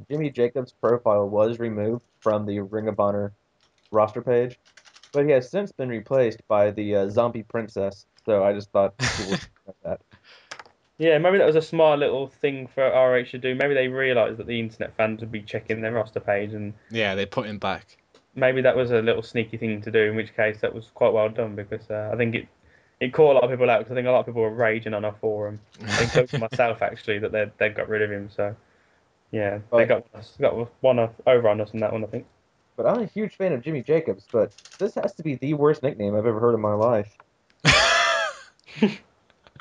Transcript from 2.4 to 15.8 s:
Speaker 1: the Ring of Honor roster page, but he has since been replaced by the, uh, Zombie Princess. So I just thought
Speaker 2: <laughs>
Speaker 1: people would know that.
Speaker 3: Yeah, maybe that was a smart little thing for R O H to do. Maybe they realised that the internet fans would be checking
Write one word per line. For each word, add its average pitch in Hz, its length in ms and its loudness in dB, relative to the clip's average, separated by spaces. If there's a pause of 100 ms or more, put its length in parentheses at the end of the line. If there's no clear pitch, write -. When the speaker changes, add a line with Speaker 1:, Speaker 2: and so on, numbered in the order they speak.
Speaker 1:
the 104 140 -4
Ring 107 260 -6
of 107 140 -2
Honor 101 320 0 (580)
roster 110 320 2
page, 123 340 0 (560)
but 143 120 2
he 147 80 4
has 127 180 2
since 196 220 -4
been 131 160 -6
replaced 117 580 -2
by 104 240 4
the, 104 240 -4
uh, 98 140 2
Zombie 113 340 0
Princess. 101 640 -6 (180)
So 101 200 2
I 101 80 4
just 104 180 -6
thought 98 280 0
Speaker 2:
<laughs> - 0 -
Speaker 1:
people 120 320 -4
would 190 100 -2 (260)
know 95 80 -18 (100)
that. 85 160 -8 (1000)
Speaker 3:
Yeah, 156 200 4
maybe 185 200 4
that 139 80 6
was 156 100 4
a 160 60 2
smart 156 380 4
little 131 280 0
thing 135 400 -6
for 135 160 -2
R 127 300 4
O 127 40 4
H 123 140 -6
to 131 60 -10
do. 127 180 -2
Maybe 143 180 0
they 127 140 2
realised 123 500 0
that 107 80 -10
the 117 140 -4
internet - 360 -8
fans 110 240 0
would 113 120 -12
be 107 100 -10
checking 113 380 -6